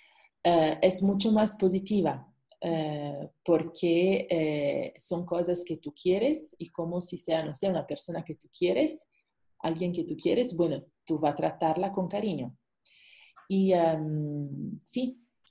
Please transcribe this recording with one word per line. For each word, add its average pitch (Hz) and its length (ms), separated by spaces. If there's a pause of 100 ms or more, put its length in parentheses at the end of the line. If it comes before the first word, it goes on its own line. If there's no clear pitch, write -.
(440)
eh, 160 380
es 185 200
mucho 196 300
más 214 240
positiva, 190 720 (300)
eh, 151 680 (140)
porque, 175 840
eh, 147 680
son 175 280
cosas 175 380
que 156 140
tú - 160
quieres 226 640
y 165 120
como 175 300
si 180 180
sea, 160 260
no 151 100
sé, 196 140
una 170 180
persona 165 360
que 156 120
tú - 220
quieres, 214 500 (540)
alguien 170 320
que 175 120
tú 160 120
quieres, 180 380
bueno, 160 300 (200)
tú 160 140
vas 147 140
a - 40
tratarla 170 560
con 185 160
cariño. 202 480 (920)
Y, 190 240
em, 151 1120
sí, 254 340 (320)